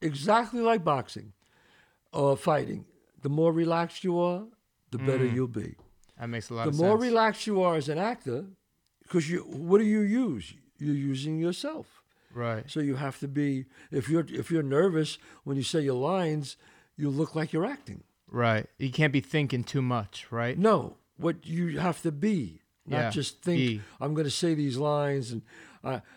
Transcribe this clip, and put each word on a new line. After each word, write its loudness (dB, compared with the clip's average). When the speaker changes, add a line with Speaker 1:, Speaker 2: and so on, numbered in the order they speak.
Speaker 1:
exactly 2
like 2
boxing -2
or 4
fighting. 0
The -2
more 4
relaxed 0
you 2
are, 0
the -6
better 2
Speaker 2:
Mm. 0
Speaker 1:
you'll 0
be. -8
Speaker 2:
That -8
makes -6
a -8
lot -2
Speaker 1:
The 2
Speaker 2:
of -2
Speaker 1:
more 4
Speaker 2:
sense. 2
Speaker 1:
relaxed 2
you 2
are 4
as -2
an -2
actor, -4
'cause 0
you, -2
what 2
do 6
you 4
use? 0
You're 0
using -2
yourself. -6
Speaker 2:
Right. -4
Speaker 1:
So -4
you 0
have -6
to -6
be, -2
if -2
you're, 2
if -6
you're 2
nervous, 2
when -4
you -2
say 0
your 0
lines, -2
you -2
look -2
like -2
you're 0
acting. -10
Speaker 2:
Right. 2
You -4
can't 2
be 4
thinking 0
too -2
much, -2
right? -2
Speaker 1:
No. 2
What -2
you -2
have 0
to 0
be, -2
not -2
Speaker 2:
Yeah, 0
Speaker 1:
just -4
think, 0
Speaker 2:
be. 0
Speaker 1:
"I'm -2
gonna 0
say 0
these 0
lines 0
and -6
I, -6